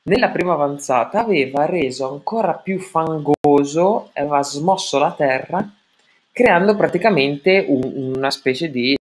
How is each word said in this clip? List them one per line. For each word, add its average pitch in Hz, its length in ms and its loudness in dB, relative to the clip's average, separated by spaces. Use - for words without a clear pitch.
nella 214 240 2
prima 175 240 -2
avanzata 143 680 -2
aveva 147 480 0
reso 135 420 -4
ancora 170 440 -4
più 190 260 -6
fangoso, 156 1300 0
aveva 143 320 0
smosso 151 560 -2
la 147 100 2
terra, 151 580 -2
creando 208 460 4
praticamente 180 880 2
un, 131 480 -2
una 135 160 -2
specie 139 400 -4
di, 127 320 0